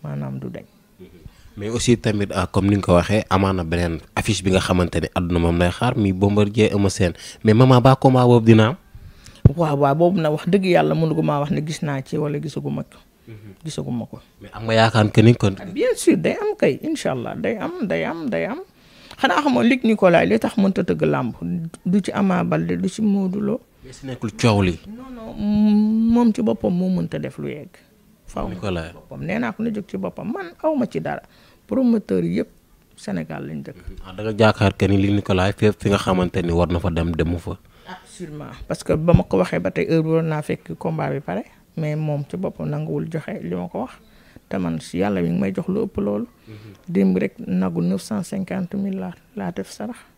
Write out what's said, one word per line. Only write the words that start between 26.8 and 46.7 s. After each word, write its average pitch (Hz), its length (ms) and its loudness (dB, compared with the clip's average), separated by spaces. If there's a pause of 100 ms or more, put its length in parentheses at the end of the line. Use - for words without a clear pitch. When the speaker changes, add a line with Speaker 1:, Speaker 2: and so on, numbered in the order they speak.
Speaker 1:
mënta 170 300 -2
def 151 180 -10
lu 143 140 -8
yegg. 151 240 -14 (560)
Faaw - 160 -6
Speaker 2:
Nicolas. 90 480 -6
Speaker 1:
boppam. - 320 -18
Nee 220 120 -4
naa 240 120 -4
ko 214 120 -8
na 240 120 -2
jóg 208 120 -8
ci - 100 -10
boppam. 190 340 -8
Man, 349 320 -10
aw 320 120 2
ma 247 120 0
ci 165 160 -6
dara. 143 180 -8 (460)
Promoteur 226 560 0
yëpp 175 260 -2 (460)
Sénégal - 520 -8
lañ 76 180 -10
dëkk. - 120 -16 (280)
Speaker 2:
Ah, 92 100 -16
da 104 80 -10
nga 110 140 -2
jaakaar 104 400 6
que 98 100 2
ni 98 100 4
li 98 140 2
Nicolas 98 400 0
fépp 107 300 2
fi 110 80 0
nga 98 80 4
xamante 92 440 0
ni 85 120 -2
war 85 180 4
na 87 80 0
fa 85 100 -2
dem, 82 220 -2
demu 82 280 -2
fa. 85 180 -10 (300)
Speaker 1:
Ah, 185 200 -16
sûrement. 151 480 -14 (120)
Parce - 160 -8
que 180 120 0
ba 165 180 2
ma 180 100 2
ko - 140 -4
waxee 180 220 -2
ba 185 120 -6
tey, - 180 -4
heure 160 140 0
bi 160 60 -4
waroon 160 200 0
naa 151 120 -4
fekk - 380 -8
combat 151 320 -6
bi 139 80 -6
pare. 180 240 -8 (320)
Mais 151 200 -6
moom 151 340 -4
ci 180 80 -10
boppam 170 320 -8
nanguwul 156 420 -6
joxe 165 320 -10
li 175 120 -6
ma 180 120 -6
ko - 160 -10
wax. - 100 -12 (540)
Te 196 100 -6
man, 170 220 -4
si - 200 -10
yàlla 185 220 0
mi 170 80 0
ngi 175 100 -2
may 196 120 -2
jox 190 160 -6
lu 190 160 -2
ëpp - 160 -8
loolu. 208 280 -4 (200)
Speaker 2:
Mhm. 107 240 -20 (160)